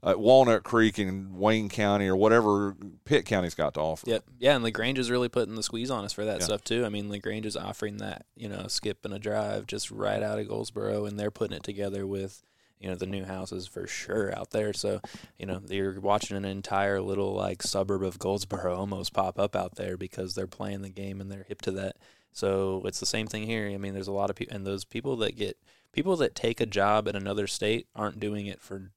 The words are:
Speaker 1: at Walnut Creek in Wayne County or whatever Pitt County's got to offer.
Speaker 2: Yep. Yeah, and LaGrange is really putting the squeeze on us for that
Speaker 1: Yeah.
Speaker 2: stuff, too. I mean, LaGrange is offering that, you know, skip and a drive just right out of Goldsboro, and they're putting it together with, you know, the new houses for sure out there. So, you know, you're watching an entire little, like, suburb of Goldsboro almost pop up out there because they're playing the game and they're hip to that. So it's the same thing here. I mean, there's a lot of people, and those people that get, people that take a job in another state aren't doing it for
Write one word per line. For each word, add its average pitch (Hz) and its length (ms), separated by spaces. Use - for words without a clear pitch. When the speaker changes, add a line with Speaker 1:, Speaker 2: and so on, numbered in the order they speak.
Speaker 1:
at 90 160
Walnut 117 440
Creek 110 360
in 95 380
Wayne 107 320
County 101 380
or 95 100
whatever 104 580
Pitt 147 200
County's 92 300
got 73 200
to 76 40
offer. 78 300
Speaker 2:
Yep. 113 140
Yeah, 135 160
and 120 100
LaGrange 117 340
is 120 100
really 123 200
putting 113 260
the 110 80
squeeze 117 260
on 117 140
us 101 80
for 104 140
that 101 140
Speaker 1:
Yeah. 87 60
Speaker 2:
stuff, 104 200
too. 117 200
I 104 40
mean, 104 200
LaGrange 104 360
is 104 100
offering 104 440
that, 104 260
you 117 140
know, 98 180
skip - 380
and 104 80
a 104 60
drive 104 480
just 107 220
right 104 320
out 107 160
of 104 120
Goldsboro, 104 560
and 104 120
they're 104 140
putting 104 240
it 76 80
together 98 420
with, 95 360
you 98 120
know, 92 60
the 92 100
new 95 180
houses 92 440
for 92 200
sure 98 500
out 104 140
there. 107 220
So, 101 260
you - 80
know, 95 240
you're 98 320
watching 101 340
an 98 80
entire 98 560
little, 98 360
like, 95 280
suburb 98 400
of 92 160
Goldsboro 95 560
almost 95 380
pop 95 260
up 101 160
out 92 200
there 92 200
because 95 400
they're 98 100
playing 101 360
the 98 80
game 98 320
and 98 100
they're 98 160
hip - 140
to - 100
that. 95 240
So 95 540
it's 101 140
the - 80
same 110 180
thing 110 220
here. 110 200
I 101 100
mean, 98 180
there's 98 120
a 98 60
lot 98 160
of 98 60
people, - 200
and 98 100
those 98 200
people 135 320
that 107 180
get, 104 220
people 180 260
that 143 180
take 117 260
a 117 60
job 104 400
in 101 80
another 98 320
state 110 480
aren't 107 240
doing 104 260
it 98 160
for 95 360